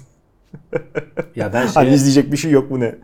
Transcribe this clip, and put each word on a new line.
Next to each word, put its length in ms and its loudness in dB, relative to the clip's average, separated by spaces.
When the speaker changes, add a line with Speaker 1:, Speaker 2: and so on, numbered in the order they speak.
Speaker 1:
<laughs> 640 -10
Speaker 2:
Ya 180 -6
ben 140 -2
Speaker 1:
Hani 200 2
Speaker 2:
şeye 80 4
Speaker 1:
izleyecek 360 2
bir 60 -2
şey 140 -2
yok, 180 2
bu 100 -6
ne? 240 -4